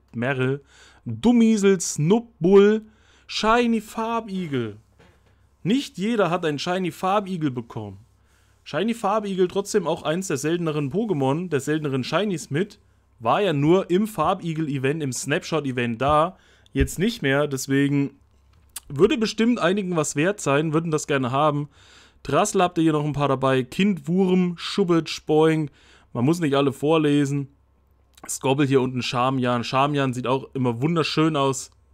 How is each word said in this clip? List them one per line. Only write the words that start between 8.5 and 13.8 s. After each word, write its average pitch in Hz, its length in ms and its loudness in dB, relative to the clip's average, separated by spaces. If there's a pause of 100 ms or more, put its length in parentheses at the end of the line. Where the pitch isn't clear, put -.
Shiny 208 320 -4
Farbigel 196 540 0
trotzdem 190 400 -2
auch 160 140 -2
eins 175 260 -4
der 156 80 -2
selteneren 151 560 -2
Pokémon, 170 560 -2
der 147 120 -2
selteneren 147 440 -2
Shinies 180 460 -2
mit, 170 280 -4 (400)
war 123 220 2
ja 185 140 0
nur 160 360 2